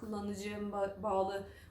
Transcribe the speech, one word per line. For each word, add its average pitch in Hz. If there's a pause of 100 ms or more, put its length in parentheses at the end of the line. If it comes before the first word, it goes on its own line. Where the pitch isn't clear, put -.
kullanıcıya 208
mı 208
ba-, 196
bağlı? 196 (280)